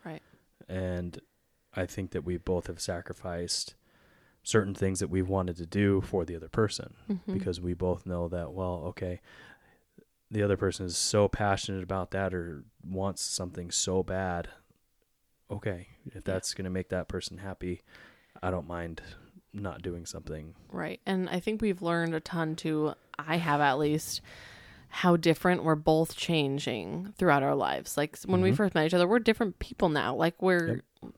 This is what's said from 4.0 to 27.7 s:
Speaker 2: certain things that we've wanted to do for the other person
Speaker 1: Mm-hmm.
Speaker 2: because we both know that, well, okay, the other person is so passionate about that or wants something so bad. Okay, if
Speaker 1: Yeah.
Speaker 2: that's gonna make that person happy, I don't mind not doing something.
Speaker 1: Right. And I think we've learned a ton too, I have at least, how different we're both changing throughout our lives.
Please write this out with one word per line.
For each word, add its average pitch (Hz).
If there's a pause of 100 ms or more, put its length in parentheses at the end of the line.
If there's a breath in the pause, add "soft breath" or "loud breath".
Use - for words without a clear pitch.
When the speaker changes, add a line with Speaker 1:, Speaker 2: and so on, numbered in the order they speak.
Speaker 2:
certain 101
things 95
that 78
we've 92
wanted 90
to 85
do 101
for 90
the 85
other 80
person - (160)
Speaker 1:
Mm-hmm. 190
Speaker 2:
because 92
we 90
both 90
know 87
that, 85
well, 90
okay, 90 (1120 loud breath)
the 107
other 101
person 95
is 85
so 104
passionate 98
about 92
that 95
or 85 (200)
wants 92
something 87
so 95
bad. 92 (1000)
Okay, 101 (180)
if -
Speaker 1:
Yeah. 98
Speaker 2:
that's 95
gonna 92
make 92
that 90
person 87
happy, 90 (600 loud breath)
I 90
don't 87
mind 85 (500 loud breath)
not 95
doing 87
something. 78 (160)
Speaker 1:
Right. 165
And 185
I 180
think 214
we've 196
learned 170
a 160
ton 160
too, 151 (240)
I 156
have 156
at 143
least, 151 (680 loud breath)
how 175
different 170
we're 156
both 156
changing 143
throughout 147
our 143
lives. 71